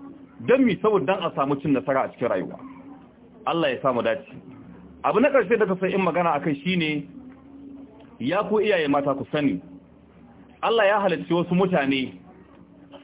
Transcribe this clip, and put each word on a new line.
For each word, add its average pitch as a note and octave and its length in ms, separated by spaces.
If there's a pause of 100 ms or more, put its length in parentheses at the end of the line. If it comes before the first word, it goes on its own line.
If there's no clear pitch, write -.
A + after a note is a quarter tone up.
(460)
don A#3+ 180
mi G#3+ 180
saboda G3+ 240
dan F#3+ 180
a D#3 100
samu C#3+ 280
cin D3+ 120
nasara C3 300
a G2+ 80
cikin A#2+ 160
rayuwa. F2+ 300 (880)
Allah D#3 240
ya A#2+ 120
samu A#2+ 200
dace. A2 260 (760)
Abu D#3 160
na C#4+ 100
ƙarshe A#3 280
da G#3 80
ka F#3 140
san F#3 100
in G3 100
magana E3+ 360
a C#3+ 40
kai E3+ 140 (100)
shi F3+ 120
ne, D3+ 300 (1120)
ya E3+ 240
ku G#3 160
iyaye F#3 280
mata C#3+ 260
ku C3+ 180
sani, D3 280 (1000)
Allah A3 240
ya G3+ 140
halicci F3 340
wasu F3 200
mutane C#3+ 600 (880)